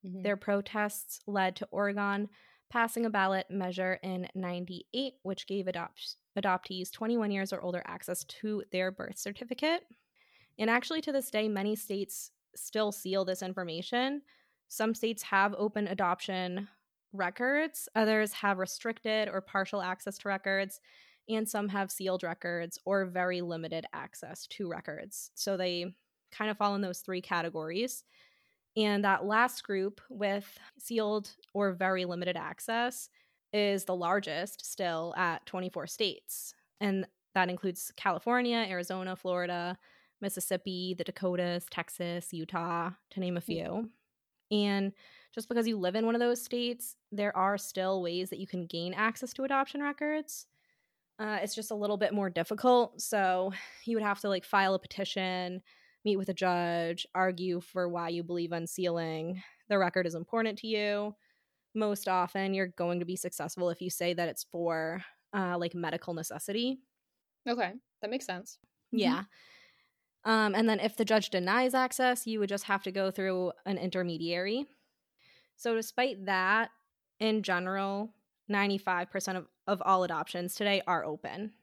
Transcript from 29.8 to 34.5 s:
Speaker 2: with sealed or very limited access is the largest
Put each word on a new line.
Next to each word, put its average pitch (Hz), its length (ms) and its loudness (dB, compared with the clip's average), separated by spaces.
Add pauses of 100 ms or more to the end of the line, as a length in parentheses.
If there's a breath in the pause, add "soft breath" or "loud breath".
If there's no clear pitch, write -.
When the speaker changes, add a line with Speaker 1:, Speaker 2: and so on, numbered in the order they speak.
Speaker 2:
with 202 480 -4 (200)
sealed 214 520 0 (240)
or 196 200 2
very 185 320 2
limited 175 320 -2
access 226 720 -4 (420 soft breath)
is 202 340 4
the 185 100 0
largest 180 720 0